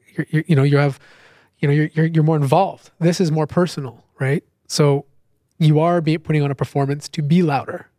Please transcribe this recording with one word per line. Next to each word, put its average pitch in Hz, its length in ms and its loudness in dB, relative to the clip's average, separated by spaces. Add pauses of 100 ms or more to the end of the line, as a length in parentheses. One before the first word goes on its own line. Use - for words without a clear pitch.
(160)
you're, 156 140 -6
you're, 156 160 -2
you 160 100 2
know, 135 60 4
you 143 160 2
have, 143 200 0 (600)
you 151 100 -2
know, 143 60 2
you're, 151 180 0
you're, 160 140 0
you're 160 180 2
more 160 120 2
involved. 151 640 0
This 170 220 0
is 170 100 0
more 151 160 -2
personal, 147 580 -4 (140)
right? 135 240 -2 (260)
So 143 360 0 (540)
you 151 220 4
are 175 200 2
be-, 156 160 0
putting 156 260 -2
on 139 80 -2
a 139 40 -6
performance 139 560 -4
to - 100 -8
be 160 220 2
louder, 135 560 -4